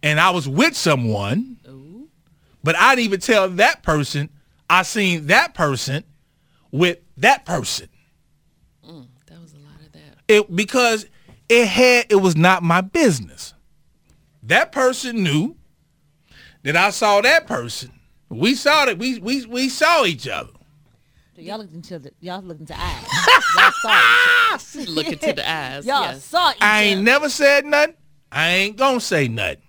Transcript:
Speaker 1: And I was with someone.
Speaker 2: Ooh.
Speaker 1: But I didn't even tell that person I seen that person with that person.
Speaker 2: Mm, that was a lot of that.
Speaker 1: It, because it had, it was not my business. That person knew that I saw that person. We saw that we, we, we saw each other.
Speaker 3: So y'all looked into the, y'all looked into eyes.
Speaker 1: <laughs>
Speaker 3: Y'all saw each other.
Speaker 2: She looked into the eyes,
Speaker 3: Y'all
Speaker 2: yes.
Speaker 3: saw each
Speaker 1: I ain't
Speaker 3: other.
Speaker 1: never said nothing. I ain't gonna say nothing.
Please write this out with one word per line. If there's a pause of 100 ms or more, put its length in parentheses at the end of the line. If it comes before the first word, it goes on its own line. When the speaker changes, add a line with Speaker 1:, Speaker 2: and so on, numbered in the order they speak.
Speaker 1:
And
I
was
with
someone. (100)
Speaker 2:
Ooh. (560)
Speaker 1:
But
I
didn't
even
tell
that
person (400)
I
seen
that
person (680)
with (180)
that
person. (1000)
Speaker 2:
Mm, (180)
that
was
a
lot
of
that. (140)
Speaker 1:
It,
because (440)
it
had,
it
was
not
my
business. (880)
That
person
knew (1040)
that
I
saw
that
person. (380)
We
saw
that
we,
we,
we
saw
each
other. (880)
Speaker 3:
So
y'all
looked
into
the,
y'all
looked
into
eyes.
Speaker 1:
<laughs>
Speaker 3:
Y'all (100)
saw
each
other.
Speaker 2:
She
looked
into
the
eyes,
Speaker 3:
Y'all
Speaker 2:
yes.
Speaker 3:
saw
each
Speaker 1:
I
ain't
Speaker 3:
other.
Speaker 1:
never
said
nothing. (340)
I
ain't
gonna
say
nothing.